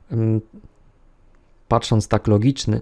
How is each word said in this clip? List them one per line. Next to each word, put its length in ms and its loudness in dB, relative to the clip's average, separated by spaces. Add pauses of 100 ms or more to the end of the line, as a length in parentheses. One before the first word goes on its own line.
(120)
mm, 300 0 (1300)
patrząc 400 0
tak 200 -2
logiczny-, 540 0